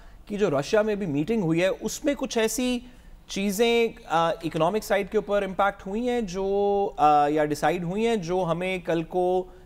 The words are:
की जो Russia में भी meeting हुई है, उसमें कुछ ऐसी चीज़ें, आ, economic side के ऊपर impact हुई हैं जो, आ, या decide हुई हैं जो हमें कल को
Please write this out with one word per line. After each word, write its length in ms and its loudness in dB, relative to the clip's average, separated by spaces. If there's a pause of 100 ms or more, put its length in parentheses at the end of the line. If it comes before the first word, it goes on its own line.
(280)
की 100 -6
जो 120 2
Russia 340 2
में 160 0
भी 60 -4
meeting 380 0
हुई 160 2
है, 120 4
उसमें 440 -2
कुछ 220 -4
ऐसी 460 0 (460)
चीज़ें, 800 0
आ, 220 2 (140)
economic 380 0
side 260 0
के 80 -2
ऊपर 260 0
impact 420 -2
हुई 200 -4
हैं 200 0
जो, 760 0
आ, 280 6
या 180 2
decide 380 0
हुई 200 -2
हैं 180 0
जो 200 -2
हमें 420 -2
कल 200 -2
को 520 -2 (100)